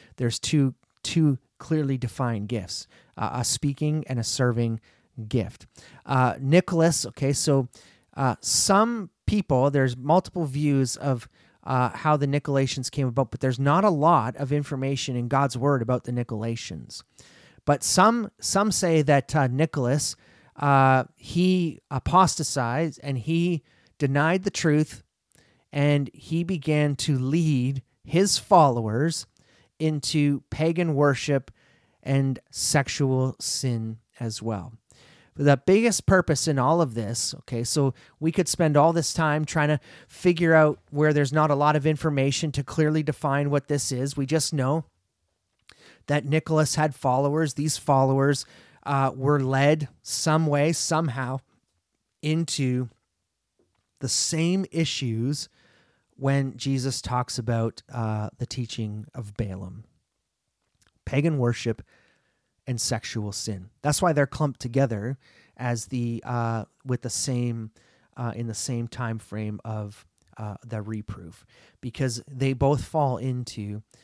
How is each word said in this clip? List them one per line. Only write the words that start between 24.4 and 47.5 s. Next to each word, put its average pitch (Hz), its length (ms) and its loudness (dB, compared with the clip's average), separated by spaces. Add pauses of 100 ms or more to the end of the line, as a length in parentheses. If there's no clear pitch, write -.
the 196 80 -2
truth, 151 520 0 (720)
and 143 400 2
he 165 300 -4
began 151 520 0
to 139 220 0
lead 135 640 0 (220)
his 190 340 2
followers 135 880 4 (540)
into 147 600 0 (100)
pagan 165 420 0
worship 139 560 2 (540)
and 135 360 0 (120)
sexual 131 880 0
sin 113 580 -4 (220)
as 113 200 -8
well. 107 340 -6 (600)
The 143 220 4
biggest 214 480 2
purpose 180 420 2
in 143 120 2
all 147 200 4
of 139 140 0
this, 113 460 -4
okay, 117 240 -6
so 135 320 0 (240)
we 160 120 -2
could 165 160 0
spend 151 300 2
all 156 160 6
this 165 220 -2
time 156 300 0
trying 147 240 0
to 151 100 2 (280)
figure 170 460 2
out 156 260 6 (120)
where 151 200 2
there's 143 220 2
not 151 160 4
a 147 60 2
lot 147 200 4
of 147 120 0
information 147 640 0
to 139 120 -4
clearly 156 380 0
define 143 480 -2
what 143 180 0
this 143 240 -2
is. 135 240 -4
We 139 120 -4
just 151 260 0
know 143 320 0 (1200)
that 147 180 0
Nicholas 156 520 0
had 156 180 0
followers. 143 600 0